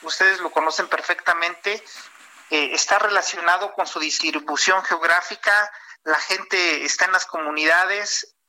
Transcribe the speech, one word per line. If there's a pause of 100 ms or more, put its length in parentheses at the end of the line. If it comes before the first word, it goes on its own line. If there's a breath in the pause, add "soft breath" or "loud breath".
ustedes
lo
conocen
perfectamente, (800 loud breath)
eh,
está
relacionado
con
su
distribución
geográfica, (320 loud breath)
la
gente
está
en
las
comunidades (140)